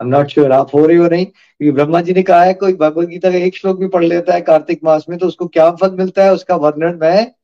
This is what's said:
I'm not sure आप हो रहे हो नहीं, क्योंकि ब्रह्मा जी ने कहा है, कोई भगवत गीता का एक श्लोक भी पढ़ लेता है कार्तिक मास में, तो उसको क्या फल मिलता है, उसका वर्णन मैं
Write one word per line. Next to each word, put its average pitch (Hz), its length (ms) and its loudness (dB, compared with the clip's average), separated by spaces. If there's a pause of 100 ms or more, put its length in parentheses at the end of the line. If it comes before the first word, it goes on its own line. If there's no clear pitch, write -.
I'm 123 80 -6
not 143 240 0
sure 143 180 2
आप 131 220 0
हो 147 120 4
रहे 170 100 4
हो 170 120 4
नहीं, 170 180 0
क्योंकि - 440 -6
ब्रह्मा 147 300 0
जी 175 120 -4
ने 185 100 2
कहा 175 200 4
है, 185 120 2
कोई 190 180 -2
भगवत 160 360 -2
गीता 180 220 -4
का 180 80 0
एक 185 180 -2
श्लोक 190 220 -4
भी 185 100 -4
पढ़ 175 160 0
लेता 170 300 0
है 175 60 -2
कार्तिक 160 440 0
मास 156 260 0
में, 175 80 -10
तो 180 80 -2
उसको 170 200 -8
क्या 165 260 2
फल 180 180 -2
मिलता 185 340 -2
है, 196 80 4
उसका 180 240 -2
वर्णन 156 460 -2
मैं 196 280 0 (140)